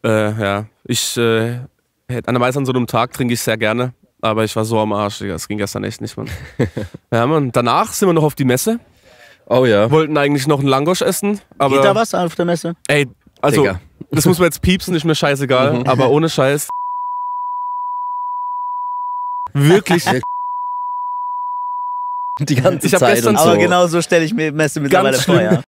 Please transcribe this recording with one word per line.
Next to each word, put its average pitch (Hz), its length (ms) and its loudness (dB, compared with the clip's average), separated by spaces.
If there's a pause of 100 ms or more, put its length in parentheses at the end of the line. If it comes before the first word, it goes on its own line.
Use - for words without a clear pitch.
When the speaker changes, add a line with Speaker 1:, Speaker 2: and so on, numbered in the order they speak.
Speaker 1:
Äh, 113 40 0 (320)
ja, 101 240 -2 (200)
ich, - 320 -4
äh, 117 420 0 (480)
hätt-, 120 220 -6
an, 123 100 2
weiß, 127 160 2
an 139 100 -2
so 127 60 0
einem 123 160 0
Tag 120 240 0
trinke 120 220 -2
ich 113 80 -4
sehr 110 160 0
gerne. 117 360 0 (280)
Aber 110 240 0
ich 104 100 -6
war 110 80 0
so 110 160 0
am 107 140 0
Arsch, 101 260 -2
Digga. 101 140 -6
Das - 160 -10
ging 104 80 -6
gestern 101 260 -4
echt 107 160 -8
nicht, 113 160 -12
Mann. 110 140 -10 (360)
Speaker 2:
<laughs> - 460 -12
Speaker 1:
Ja, 120 160 2
Mann. 147 240 0
Danach 127 400 0
sind - 160 0
wir 175 60 4
noch 160 100 4
auf 147 120 0
die 139 100 -2
Messe. 170 340 2 (680)
Speaker 2:
Oh 127 200 4
ja. 110 260 4
Speaker 1:
Wollten 151 260 4
eigentlich 143 300 2
noch 147 120 2
einen 139 100 2
Langosch 147 320 2
essen, 202 400 -2 (160)
aber 139 180 2
Speaker 3:
Geht 135 100 6
da 196 100 4
was 226 200 0
auf 170 200 -2
der 170 100 -2
Messe? 170 280 -2 (140)
Speaker 1:
Ey, 147 200 2 (320)
also, 147 220 4
Speaker 2:
Digga. 92 180 0 (300)
Speaker 1:
das 151 160 0
muss 175 140 4
man 175 80 4
jetzt - 160 -2
piepsen, 180 320 0
ist 151 80 0
mir 165 100 2
scheißegal, 135 680 2
Speaker 2:
Mhm. - 60 -4
Speaker 1:
aber 131 220 4
ohne 151 180 4
Scheiß. 143 400 0 (2750)
Wirklich. 170 520 2 (2250)
Speaker 2:
Die 143 160 -2
ganze 147 320 -2
Speaker 1:
Ich 196 60 0
hab 185 60 4
Speaker 2:
Zeit 120 160 4
Speaker 1:
gestern 113 200 2
Speaker 2:
und 147 60 4
so. 170 80 6
Speaker 3:
Aber - 80 4
genau 180 300 4
so 170 140 0
stell 165 220 2
ich 156 100 -2
mir 156 180 -2
Messe 151 280 -2
mittlerweile 139 340 2
Speaker 1:
Ganz 131 120 0
Speaker 3:
vor, 180 100 4
Speaker 1:
schlimm. - 180 4
Speaker 3:
ja. 131 160 2